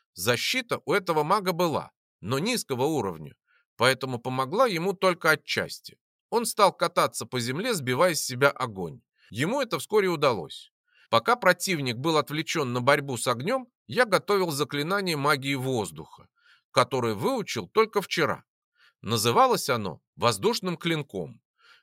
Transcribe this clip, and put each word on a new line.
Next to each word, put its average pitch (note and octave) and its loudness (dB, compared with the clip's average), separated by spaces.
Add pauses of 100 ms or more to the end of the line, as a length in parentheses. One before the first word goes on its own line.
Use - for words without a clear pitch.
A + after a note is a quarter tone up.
(140)
Защита B2 -2
у C#3+ 0
этого F3 0
мага F#3 0
была, D#3+ -2 (320)
но A#2+ -2
низкого E3 -2
уровня, F#2+ -4 (400)
поэтому C3 2
помогла C3+ -2
ему F#3+ -2
только F3 2
отчасти. - -4 (300)
Он A#3 0
стал G#3+ 4
кататься E3+ 0
по B2+ -4
земле, D3+ -4
сбивая D3 2
с - -4
себя C3 2
огонь. F#2+ -6 (280)
Ему E3 -2
это A3+ -4
вскоре G3+ 2
удалось. C#3+ 0 (380)
Пока D#3 4
противник F3 0
был D#3 0
отвлечен D3 -2
на B2 -2
борьбу C#3 2
с - -4
огнем, F#3 -2 (200)
я A3 2
готовил F#3 0
заклинание D3+ -2
магии C#3 0
воздуха, A2 -6 (420)
которое B2 2
выучил C#3+ -4
только A3 2
вчера. C#3+ -2 (560)
Называлось A#2+ 2
оно G#2+ -2 (140)
воздушным E3 0
клинком. D3 -6 (420)